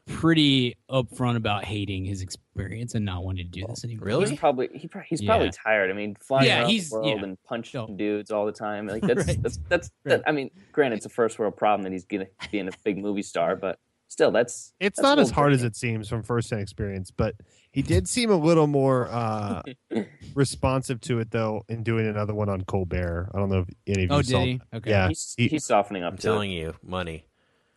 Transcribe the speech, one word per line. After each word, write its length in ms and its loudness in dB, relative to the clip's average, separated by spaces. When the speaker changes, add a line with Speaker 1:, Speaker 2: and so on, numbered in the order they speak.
Speaker 1:
pretty 580 4
upfront 460 0
about 300 -2
hating 400 -4
his 180 -6
experience 720 -10
and 100 0
not 180 -4
wanting 220 -4
to 60 -12
do 60 -8
this 160 -10
anymore. 240 -10
Speaker 2:
Really? 220 2
Speaker 3:
He's 100 -4
probably, 340 2
he 140 -14
pro-, 160 -14
he's 180 -6
Speaker 1:
Yeah. 80 0
Speaker 3:
probably 220 4
tired. 400 2
I 20 -6
mean, 260 -6
flying 280 2
Speaker 1:
Yeah, 140 4
Speaker 3:
around 80 2
Speaker 1:
he's, 200 0
Speaker 3:
the 60 -6
world 120 0
Speaker 1:
yeah. 60 -6
Speaker 3:
and 180 -10
punching 460 -8
Speaker 1:
No. 60 -12
Speaker 3:
dudes 360 -2
all 160 0
the 40 -2
time. 360 -6
Like, 160 -4
that's, 240 2
Speaker 1:
<laughs> 0 -
Right. 160 0
Speaker 3:
that's, 160 -4
that's, 220 0
Speaker 1:
Right. 140 4
Speaker 3:
that, 100 -6
I 40 2
mean, 180 -4
granted, 260 2
it's 80 -10
a 40 -14
first 280 0
world 200 -2
problem 260 2
that 80 -6
he's 140 -8
gonna 200 -4
be 60 -2
in 100 -2
a 40 -6
big 140 -2
movie 240 -2
star, 340 0
but 220 -4
still, 240 2
that's, 480 0
Speaker 4:
It's 180 -2
Speaker 3:
that's 60 2
Speaker 4:
not 160 8
Speaker 3:
a 20 8
Speaker 4:
as 60 6
Speaker 3:
little 160 -4
Speaker 4:
hard 100 6
as 60 6
Speaker 3:
different. 160 -2
Speaker 4:
it 40 -12
seems 300 -4
from 140 -4
firsthand 400 -2
experience, 480 -6
but 240 -2
he 120 -2
did 260 2
seem 220 0
a 40 6
little 300 6
more, 460 4
uh, 500 -2
Speaker 3:
<laughs> 120 -2
Speaker 4:
responsive 680 0
to 180 -2
it, 100 -4
though, 400 -2
in 140 -6
doing 240 0
another 260 -2
one 160 0
on 140 -2
Colbert. 680 -2
I 60 -6
don't 120 0
know 100 4
if 80 0
any 200 2
of 40 0
you 80 4
Speaker 1:
Oh, 60 6
Speaker 4:
saw 160 2
Speaker 1:
did 80 2
he? 100 -2
Speaker 4:
that. 60 -8
Speaker 1:
Okay. 120 -6
Speaker 4:
Yeah, 200 4
Speaker 3:
He's, 280 -6
Speaker 4:
he 120 4
Speaker 3:
he's 160 -2
softening 380 2
up 100 -4
Speaker 2:
I'm 40 -10
Speaker 3:
to 60 -10
Speaker 2:
telling 280 0
Speaker 3:
it. 40 -4
Speaker 2:
you, 180 -6
money. 420 -8